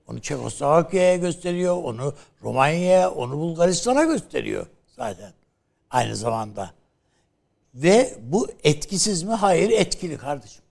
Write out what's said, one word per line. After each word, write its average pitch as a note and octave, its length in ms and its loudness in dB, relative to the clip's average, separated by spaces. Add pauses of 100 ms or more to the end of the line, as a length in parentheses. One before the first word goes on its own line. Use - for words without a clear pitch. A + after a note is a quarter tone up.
Onu A#2+ 140 -10
Çekoslovakya'ya D#3+ 960 2
gösteriyor, F3 680 -2
onu B2+ 300 -6 (300)
Romanya'ya, F3 680 4
onu C3+ 260 -6
Bulgaristan'a F3 680 2
gösteriyor G#1+ 640 -2 (280)
zaten G2+ 380 -10 (560)
aynı A2+ 260 -2
zamanda. G#2 560 -6 (1000)
Ve F#3 480 4
bu D3 260 -2 (160)
etkisiz E3+ 600 -2
mi? A3 100 -6
Hayır, G3 360 2
etkili F#3 480 -2
kardeşim. - 540 -10